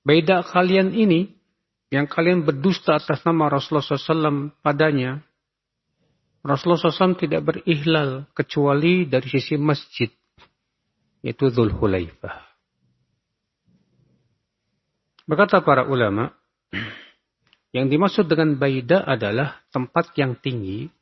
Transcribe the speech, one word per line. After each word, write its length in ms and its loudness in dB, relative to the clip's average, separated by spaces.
"Baida 400 2
kalian 560 2
ini, 320 2
yang 160 0
kalian 400 0
berdusta 480 0
atas 320 -4
nama 240 2
Rasulullah 320 -2
sallallahu 160 -4
alaihi 160 -2
wasallam 220 0
padanya, 480 0
Rasulullah 400 0
sallallahu 0 -
alaihi 240 0
wasallam 160 0
tidak 240 -2
berihlal 640 0
kecuali 720 0
dari 240 -2
sisi 320 -2
masjid, 480 -2
yaitu 320 -2
Dzul 240 2
Hulaifah." 720 -4
Berkata 340 2
para 240 4
ulama, 460 0
<clears throat> 280 -12
yang 160 -2
dimaksud 400 2
dengan 320 0
baida 480 2
adalah 640 -2
tempat 480 -4
yang 160 -2
tinggi, 560 -8